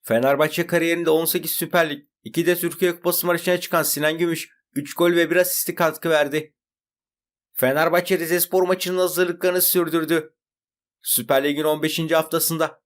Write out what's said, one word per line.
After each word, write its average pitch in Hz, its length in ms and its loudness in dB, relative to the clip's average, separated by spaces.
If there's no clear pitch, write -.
Fenerbahçe 139 640 0
kariyerinde 170 440 0
on 160 140 4
sekiz 165 260 -4
Süper 165 400 0
Lig, 143 160 -10
iki 170 220 -2
de 175 100 2
Türkiye 175 400 -2
Kupası 175 300 -2
maçına 175 340 0
çıkan 165 220 -2
Sinan 151 360 -2
Gümüş, 165 300 -2
üç 143 200 -6
gol 175 160 2
ve 170 200 2
bir 165 60 2
asistli 180 380 0
katkı 165 360 -2
verdi. 151 440 0
Fenerbahçe 165 640 0
Rizespor 175 440 0
maçının 185 360 0
hazırlıklarını 180 600 0
sürdürdü. 165 760 0
Süper 139 420 0
Lig'in 147 200 0
on 151 180 0
beşinci 160 320 -2
haftasında 160 720 0